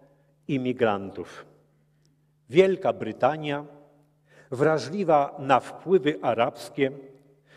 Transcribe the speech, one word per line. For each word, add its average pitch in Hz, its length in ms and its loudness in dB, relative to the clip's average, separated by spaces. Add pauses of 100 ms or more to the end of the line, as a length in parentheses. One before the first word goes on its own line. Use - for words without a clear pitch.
(480)
imigrantów. 113 1000 -4 (1040)
Wielka 175 420 2
Brytania, 143 720 -2 (840)
wrażliwa 151 880 0
na 135 220 4
wpływy 156 640 0
arabskie 131 680 -2 (680)